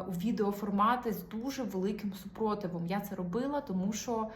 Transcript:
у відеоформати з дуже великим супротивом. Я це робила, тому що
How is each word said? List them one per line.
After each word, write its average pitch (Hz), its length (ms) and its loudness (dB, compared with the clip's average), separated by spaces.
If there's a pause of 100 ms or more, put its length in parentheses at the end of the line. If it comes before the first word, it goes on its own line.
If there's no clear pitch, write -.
у 190 40 -2
відеоформати 208 1000 2
з 175 160 -4
дуже 262 340 -4
великим 196 520 -2
супротивом. 196 720 -2
Я 196 140 0
це 202 140 -6
робила, 233 460 0
тому 190 320 0
що 220 440 0